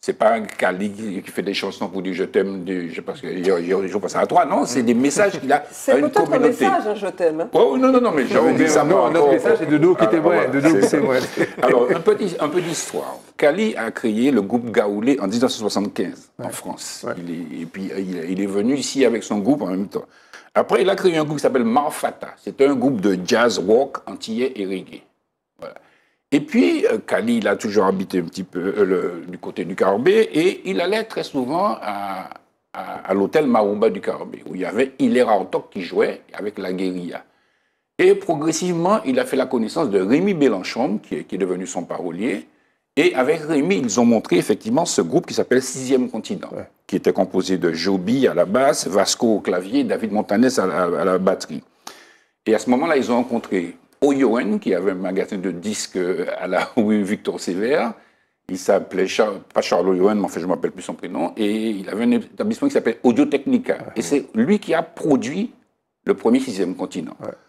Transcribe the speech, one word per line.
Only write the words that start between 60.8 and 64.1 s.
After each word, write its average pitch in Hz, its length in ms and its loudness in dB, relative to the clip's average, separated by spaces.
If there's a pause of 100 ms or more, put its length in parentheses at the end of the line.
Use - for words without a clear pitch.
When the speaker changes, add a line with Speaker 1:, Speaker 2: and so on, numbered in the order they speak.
Speaker 1:
son - 120 -10
prénom. - 420 -6
Et 110 320 -2
il 98 220 -6
avait 120 140 -4
un 120 80 4
établissement - 540 -2
qui 277 60 0
s'appelait - 300 0
Audio 127 240 4
Technica. 135 520 0
Speaker 3:
Ah, - 60 -14 (100)
Speaker 1:
et - 40 -6
Speaker 3:
oui. 117 40 -4
Speaker 1:
c'est 143 220 0 (100)